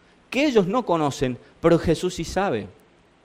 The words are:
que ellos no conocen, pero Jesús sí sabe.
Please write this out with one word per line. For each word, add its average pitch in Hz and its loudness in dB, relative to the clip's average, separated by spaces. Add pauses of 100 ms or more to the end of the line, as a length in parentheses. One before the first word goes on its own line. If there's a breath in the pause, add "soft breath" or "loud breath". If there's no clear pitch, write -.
(300 soft breath)
que 277 0
ellos 226 4
no 220 -2
conocen, 139 -2 (200 soft breath)
pero 165 4
Jesús 175 -2
sí 170 -8
sabe. 156 -4 (580)